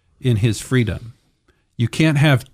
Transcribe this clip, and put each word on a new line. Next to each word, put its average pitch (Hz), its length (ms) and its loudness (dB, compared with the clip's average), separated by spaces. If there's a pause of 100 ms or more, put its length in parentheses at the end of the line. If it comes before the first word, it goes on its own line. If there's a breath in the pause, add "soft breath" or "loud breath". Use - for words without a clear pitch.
(200)
in 120 160 0
his 104 240 -2
freedom. 113 540 -4 (640)
You 117 120 0
can't 156 280 0
have 143 380 4